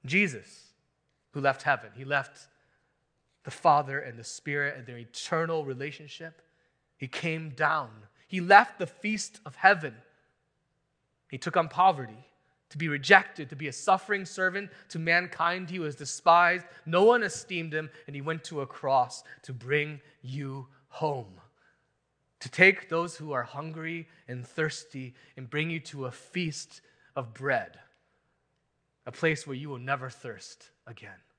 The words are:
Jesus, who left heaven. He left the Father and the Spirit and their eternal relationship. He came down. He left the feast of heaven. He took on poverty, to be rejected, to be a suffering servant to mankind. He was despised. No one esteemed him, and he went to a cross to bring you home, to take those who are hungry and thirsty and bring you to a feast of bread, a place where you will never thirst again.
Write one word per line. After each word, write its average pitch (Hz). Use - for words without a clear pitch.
Jesus, 143
who 143
left -
heaven. 127
He 131
left 139
the 131
Father 143
and 123
the 117
Spirit 143
and 123
their 120
eternal 160
relationship. 147
He 135
came 160
down. 147
He 185
left 202
the 175
feast -
of 143
heaven. 156
He 135
took 170
on 165
poverty, 139
to -
be 156
rejected, 143
to 156
be 147
a 127
suffering 196
servant 190
to 170
mankind. 170
He 185
was 151
despised. 175
No 175
one 233
esteemed 165
him, 156
and 143
he 139
went 160
to 151
a 131
cross 131
to 131
bring 143
you 135
home, 120
to 131
take 185
those 170
who 156
are 127
hungry 160
and 123
thirsty 135
and 127
bring 151
you 165
to 135
a 123
feast -
of 117
bread, 123
a 123
place 160
where 139
you 147
will 131
never 131
thirst -
again. 113